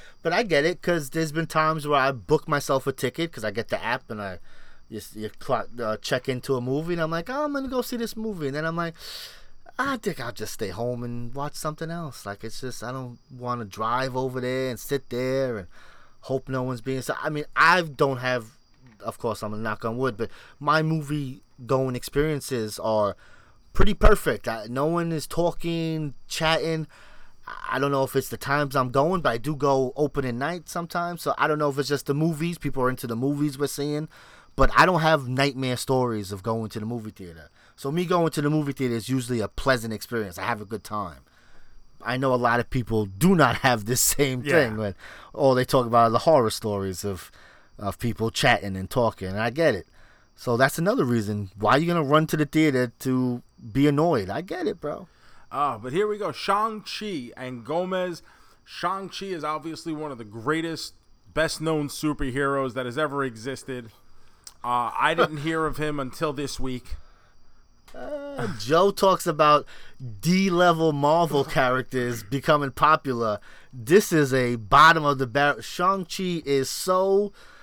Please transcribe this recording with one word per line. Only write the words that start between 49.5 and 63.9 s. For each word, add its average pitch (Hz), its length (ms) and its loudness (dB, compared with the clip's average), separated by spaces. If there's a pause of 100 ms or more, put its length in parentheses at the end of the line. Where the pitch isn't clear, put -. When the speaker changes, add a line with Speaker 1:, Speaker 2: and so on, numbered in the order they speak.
Speaker 1:
get 139 260 2
it. 85 100 -10 (480)
So 120 220 -2
that's 135 220 2
another 202 260 2
reason 104 520 -2
why 107 200 4
you're 170 180 2
gonna 165 100 2
run 151 220 4
to 165 100 -2
the 151 100 2
theater 135 440 2 (100)
to 127 420 0 (300)
be 135 140 4
annoyed. 143 440 2
I 113 100 -4
get 320 260 -8
it, - 140 -4
bro. 151 260 -10 (460)
Speaker 2:
Uh, 135 260 -2
but 123 140 -8
here 202 160 0
we 208 100 -4
go. 190 140 -4
Shang-Chi 202 1040 -4
and 127 280 -10
Gomez. 180 560 -2 (440)
Shang-Chi 196 600 -8
is 175 180 -8
obviously 156 480 -6
one 151 180 -8
of 127 80 -12
the 117 60 -12
greatest, 143 720 -10 (380)
best-known 156 560 -2
superheroes 139 840 -4
that 127 100 -6
has 123 140 -8
ever 143 260 -2
existed. 123 640 -10 (800)